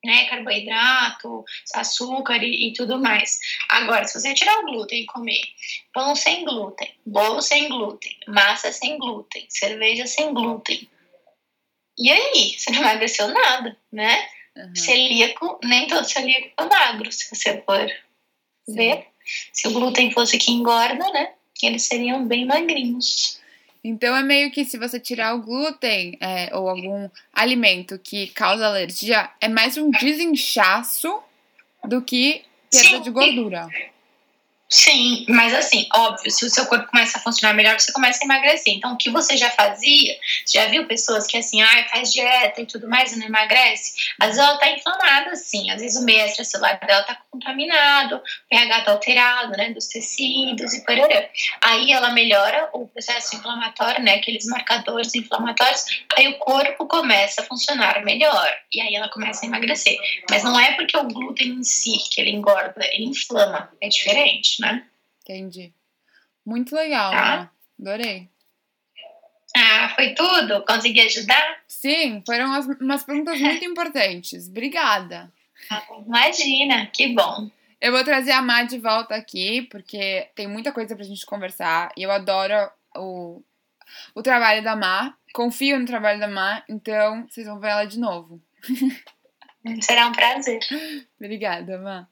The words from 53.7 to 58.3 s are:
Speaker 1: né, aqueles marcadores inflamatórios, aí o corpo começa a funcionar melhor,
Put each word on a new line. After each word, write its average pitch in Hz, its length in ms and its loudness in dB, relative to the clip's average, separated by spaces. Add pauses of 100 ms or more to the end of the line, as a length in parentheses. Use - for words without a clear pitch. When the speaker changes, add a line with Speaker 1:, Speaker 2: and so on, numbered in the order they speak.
Speaker 1:
né, 202 120 6
aqueles 214 320 -4
marcadores 233 680 -4
inflamatórios, 233 720 0 (320)
aí 269 100 6
o 285 120 -4
corpo 277 480 0
começa 294 540 2
a - 40 -6
funcionar 240 580 -2
melhor, 214 460 2 (240)